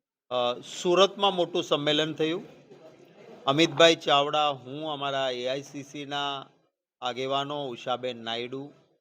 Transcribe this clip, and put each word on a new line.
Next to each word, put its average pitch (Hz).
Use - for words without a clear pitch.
અ, 123
સુરતમાં 190
મોટું 175
સંમેલન 151
થયું. 160
અમિતભાઈ 160
ચાવડા, 147
હું, 139
અમારા 139
એ 123
આઈ 135
સી 135
સીના 143
આગેવાનો, 139
ઉષાબેન 123
નાયડુ, 123